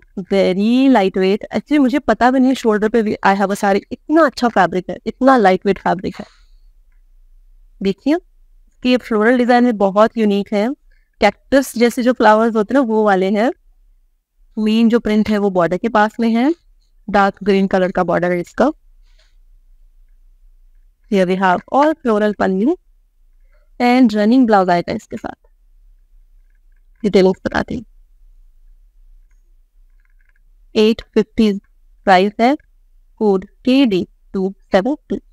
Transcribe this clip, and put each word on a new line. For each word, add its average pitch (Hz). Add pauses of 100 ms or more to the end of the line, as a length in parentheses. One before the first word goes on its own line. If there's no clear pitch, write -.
(180)
very 196
lightweight। 196
Actually 285
मुझे 269
पता 233
भी 269
नहीं, 262
shoulder 214
पे 226
भी 208 (120)
I 196
have 196
a 202
साड़ी, 202 (100)
इतना 311
अच्छा 247
fabric 185
है, -
इतना 254
lightweight 196
fabric 180
है। - (1600)
देखिए, 202
इसकी -
floral 226
design 240
भी 247
बहुत 208
यूनिक 202
है। 214 (520)
Cactus 254
जैसे 240
जो 247
flowers 220
होते 214
हैं 285
ना, 233
वो 220
वाले 190
हैं। 220 (1040)
Main 220
जो 233
print 214
है 214
वो 202
border 180
के 233
पास 214
में 233
है, 247 (540)
Dark 196
green 196
color 185
का 180
border 175
है 175
इसका। - (2500)
Here 185
we 185
have 185 (140)
all 302
floral 208
पन्नू 196 (1040)
and 247
running 214
blouse 190
आएगा 175
इसके 220
साथ। - (1500)
डिटेल्स 185
बताती -
हूँ। 220 (3000)
एट 220 (120)
फिफ्टी 214 (500)
प्राइस 196 (100)
है, 262 (600)
कोड 196
के 269
डी 196 (260)
टू 196 (160)
सेवन 220 (140)
टू। 202 (180)